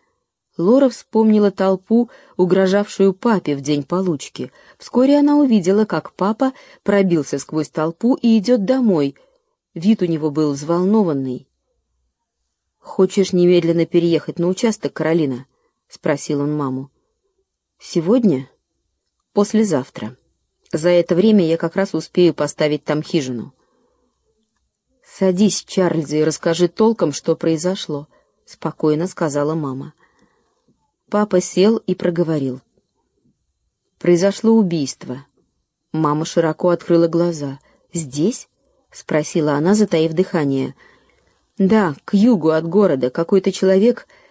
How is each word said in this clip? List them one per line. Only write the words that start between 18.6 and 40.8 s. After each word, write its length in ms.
Послезавтра. 840
За 180
это 240
время 320
я 100
как 200
раз 180
успею 400
поставить 500
там 180
хижину". 520
"Садись, 600
Чарльз, 480
и 120
расскажи 440
толком, 440
что 240
произошло", 720
спокойно 640
сказала 480
мама. 400
Папа 320
сел 380
и 160
проговорил. 680
"Произошло 540
убийство". 720
Мама 340
широко 420
открыла 380
глаза. 540
"Здесь?" 540
Спросила 640
она, 200
затаив 380
дыхание. 600